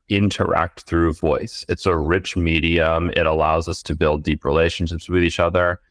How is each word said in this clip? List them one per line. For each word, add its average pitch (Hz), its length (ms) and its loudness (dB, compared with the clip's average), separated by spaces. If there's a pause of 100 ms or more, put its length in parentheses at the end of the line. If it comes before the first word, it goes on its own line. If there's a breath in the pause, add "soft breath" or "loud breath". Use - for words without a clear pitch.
interact 92 720 0
through 85 320 0
voice. - 560 -4
It's - 160 -4
a 90 100 2
rich 82 400 -2
medium. 82 760 2
It 85 140 0
allows 80 420 0
us - 160 -6
to 78 120 -4
build 76 280 0
deep 78 220 -2
relationships 82 640 0
with 90 140 2
each 85 160 0
other. 87 400 0 (120)